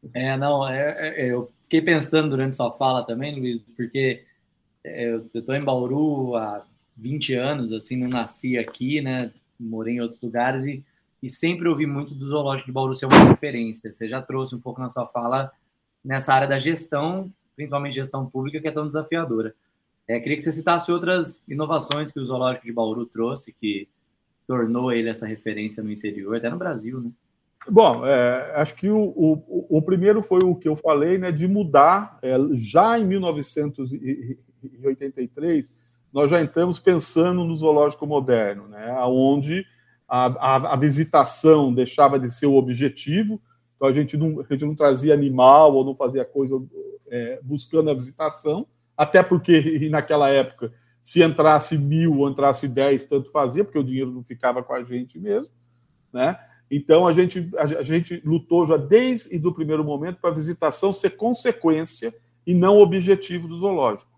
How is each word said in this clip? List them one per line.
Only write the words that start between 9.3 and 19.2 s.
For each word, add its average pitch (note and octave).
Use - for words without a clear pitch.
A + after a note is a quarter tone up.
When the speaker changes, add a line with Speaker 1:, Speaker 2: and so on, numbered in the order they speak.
Speaker 1:
Morei A2+
em A#2+
outros A#2
lugares B2
e, C#3
e B2+
sempre E3+
ouvi D3+
muito C#3+
do C3+
zoológico C#3
de C3
Bauru C3
ser C3+
uma C3
referência. A#2
Você A2+
já C3
trouxe C3
um A#2+
pouco B2+
na B2+
sua A#2+
fala B2+
nessa C3+
área C3+
da C#3
gestão, D#3+
principalmente C#3+
gestão C3+
pública, C#3
que D#3
é D3+
tão D3+
desafiadora. D3